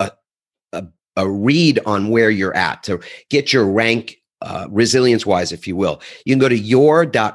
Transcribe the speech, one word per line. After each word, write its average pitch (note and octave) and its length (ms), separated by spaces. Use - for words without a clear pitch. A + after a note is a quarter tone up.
a, G2 100
a, E2+ 140
a F#2+ 120
read C#3 580
on G#2 220
where A2+ 220
you're F#2+ 260
at, F2 280
to F#2 160
get C#3 220
your B2+ 120
rank, A2+ 520
uh, F2 280
resilience-wise, G#2+ 800
if E2+ 160
you F2+ 100
will. E2+ 240
You C3+ 100
can C3+ 60
go C3+ 80
to A#2+ 100
your C#3 460
dot A#2 300